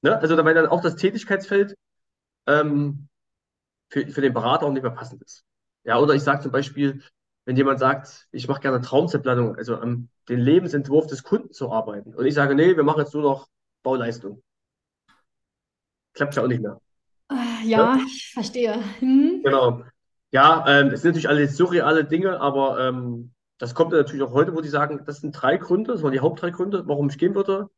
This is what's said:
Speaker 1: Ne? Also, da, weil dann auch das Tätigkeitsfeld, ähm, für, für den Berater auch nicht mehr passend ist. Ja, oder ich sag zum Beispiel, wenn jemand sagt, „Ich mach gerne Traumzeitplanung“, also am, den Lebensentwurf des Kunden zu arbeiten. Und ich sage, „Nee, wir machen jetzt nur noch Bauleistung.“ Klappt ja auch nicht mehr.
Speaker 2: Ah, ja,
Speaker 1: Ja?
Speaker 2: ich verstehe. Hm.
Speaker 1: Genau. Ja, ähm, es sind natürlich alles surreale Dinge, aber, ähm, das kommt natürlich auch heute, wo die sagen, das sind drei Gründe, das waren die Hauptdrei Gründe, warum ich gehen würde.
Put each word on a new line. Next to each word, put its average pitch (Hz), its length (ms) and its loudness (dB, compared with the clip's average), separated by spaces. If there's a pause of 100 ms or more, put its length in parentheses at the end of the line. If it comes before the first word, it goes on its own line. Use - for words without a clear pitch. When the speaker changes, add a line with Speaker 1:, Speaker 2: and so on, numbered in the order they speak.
Speaker 1:
Ne? 190 180 4
Also, 160 160 2
da, 160 100 4
weil 160 100 6
dann 160 120 6
auch 170 140 2
das 165 140 -2
Tätigkeitsfeld, 202 800 -2 (720)
ähm, 147 600 0 (800)
für, 139 180 -4
für 139 140 -6
den 131 120 2
Berater 123 320 0
auch 143 80 0
nicht 131 100 -4
mehr 123 80 -4
passend - 320 -16
ist. - 220 -20 (380)
Ja, 117 160 0
oder 147 160 4
ich 143 80 -2
sag 143 200 0
zum 135 80 -8
Beispiel, 139 500 -2 (440)
wenn 127 120 -4
jemand 135 220 2
sagt, 135 520 -2
„Ich 127 160 -10
mach 139 140 -4
gerne 131 200 -2
Traumzeitplanung“, 127 760 0
also 113 220 -6
am, 120 320 -8 (200)
den 123 100 -2
Lebensentwurf 147 680 2
des 135 160 -12
Kunden - 300 -4
zu 120 180 -8
arbeiten. 107 420 -6
Und 127 120 -4
ich 147 80 2
sage, 139 220 2
„Nee, 170 200 4
wir 151 80 0
machen 151 160 2
jetzt 143 140 -4
nur 147 100 -4
noch 135 240 -2 (360)
Bauleistung.“ 117 600 -6 (1700)
Klappt 143 220 -4
ja 117 80 0
auch 123 40 -2
nicht 117 140 -2
mehr. 104 200 -10 (480)
Speaker 2:
Ah, 233 340 -6
ja, 220 160 2
Speaker 1:
Ja? 240 260 4
Speaker 2:
ich - 280 -14
verstehe. 226 480 -4 (180)
Hm. 277 440 4
Speaker 1:
Genau. 127 400 2 (480)
Ja, 151 360 6
ähm, 143 200 6
es 135 140 -2
sind 170 100 4
natürlich 156 180 -2
alles 147 280 2
surreale 160 480 2
Dinge, 175 360 -2
aber, 135 460 0
ähm, 123 440 -6 (280)
das 127 140 -8
kommt 160 180 0
natürlich 143 320 0
auch 120 100 -6
heute, 165 220 2
wo 160 60 -4
die 151 80 -10
sagen, 147 360 -4
das 147 160 -12
sind 151 100 -8
drei - 260 0
Gründe, 220 360 -2
das 165 100 -6
waren 139 80 0
die 131 80 -2
Hauptdrei 170 320 -2
Gründe, 185 360 -6
warum 143 220 -2
ich 143 80 -10
gehen 185 160 0
würde. 196 440 -4